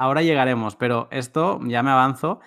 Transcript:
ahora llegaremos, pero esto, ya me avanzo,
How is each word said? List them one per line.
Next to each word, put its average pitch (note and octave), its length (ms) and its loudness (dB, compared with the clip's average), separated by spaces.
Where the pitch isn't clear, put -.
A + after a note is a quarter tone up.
ahora C#3 200 0
llegaremos, B2+ 520 0
pero A#2+ 360 -2
esto, D#3 560 -4
ya A#2+ 160 0
me C3+ 80 0
avanzo, C3+ 560 0